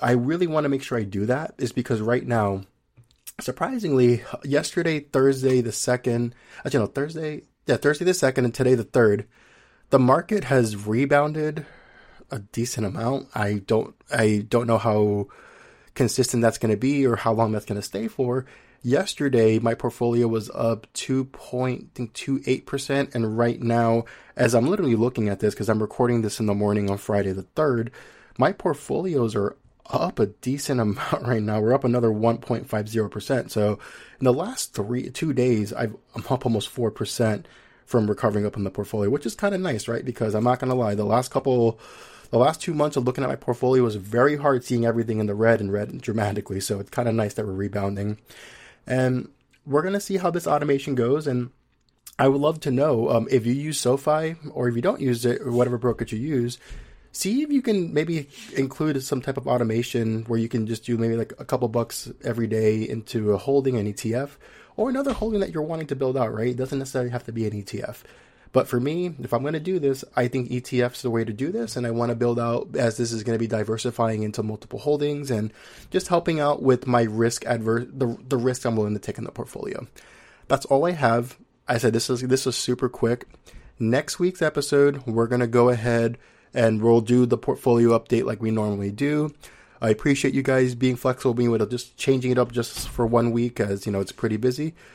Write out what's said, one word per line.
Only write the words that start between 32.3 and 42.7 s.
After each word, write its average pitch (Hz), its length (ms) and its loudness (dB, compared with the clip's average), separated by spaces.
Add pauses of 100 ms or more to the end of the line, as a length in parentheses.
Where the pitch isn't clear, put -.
point - 300 -6
five 107 200 -4
zero 110 200 -2
percent. - 440 -4
So 104 260 2 (400)
in 131 60 -2
the 127 80 6
last 185 420 -4
three, 123 360 -4
two 151 240 -4
days, 117 380 2
I've, 113 220 -4 (220)
I'm 107 140 -8
up 131 160 -2
almost 113 240 0
four 117 200 -2
percent 107 560 -2 (380)
from 107 240 2
recovering 104 380 0
up 101 100 -6
in 101 80 -4
the 98 60 -4
portfolio, 104 400 -2
which 143 160 -2
is 226 80 -4
kinda 202 240 -2
nice, 156 280 -4
right? 120 180 -4
Because 113 300 -2
I'm 107 100 0
not 123 140 2
gonna 127 160 -2
lie, 113 200 0
the 104 100 -2
last 113 260 0
couple, 120 480 2 (520)
the 120 80 2
last 143 240 4
two 175 100 -4